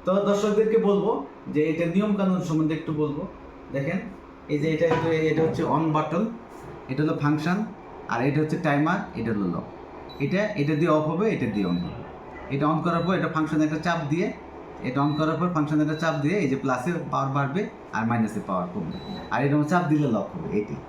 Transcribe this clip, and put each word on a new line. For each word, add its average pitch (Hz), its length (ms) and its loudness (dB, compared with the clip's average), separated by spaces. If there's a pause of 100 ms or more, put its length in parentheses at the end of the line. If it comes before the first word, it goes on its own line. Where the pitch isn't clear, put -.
তো 185 100 4
দর্শকদেরকে 202 640 4
বলবো 202 480 2 (220)
যে 135 160 0
এটা 160 200 0
নিয়ম 196 300 2
কানুন 185 280 2
সম্বন্ধে 156 320 2
একটু 156 180 -4
বলবো। 151 340 -2 (460)
দেখেন 143 260 -2 (500)
এই 147 100 0
যে 160 120 2
এটা, 160 160 2
এটা, 160 220 2
এটা 156 340 2
হচ্ছে 160 220 2
on 156 200 2 (120)
button, 165 280 0 (640)
এটা 135 140 0
হলো 156 160 2
ফাংশন, 156 460 2 (440)
আর 123 180 0
এটা 143 140 4
হচ্ছে 156 160 0
টাইমার, 156 420 2 (160)
এটা 113 180 -2
হলো 101 160 0
লক। 85 140 -4 (560)
এটা, 160 260 0
এটা 151 300 0
দিয়ে 160 160 2
অফ 151 140 4
হবে, 170 260 2
এটা 131 160 0
দিয়ে 101 200 0
on 87 100 0
হবে। - 240 -6 (500)
এটা 139 160 0
on 160 180 2
করার 170 180 0
পর 185 120 2
এটা 160 140 0
ফাংশনে 156 360 2
একটা 156 120 0
চাপ 165 220 0 (100)
দিয়ে, 180 240 0 (500)
এটা 131 180 -2
on 147 160 2
করার 156 200 2
পর 180 180 2
ফাংশনে 151 280 2
একটা 156 120 2
চাপ 160 200 0
দিয়ে 147 240 2
এই 151 100 2
যে 135 80 2
প্লাসে 131 360 0 (180)
পাওয়ার 139 240 0
বাড়বে 143 340 0 (240)
আর 110 140 0
মাইনাসে 110 400 2
পাওয়ার 90 280 0
কমবে, 87 240 -6 (320)
আর 127 140 2
এটা 143 240 4
চাপ 180 200 4
দিলে 147 200 4
লক 104 260 0
হবে 90 240 -2
এইটি। 202 160 -2 (140)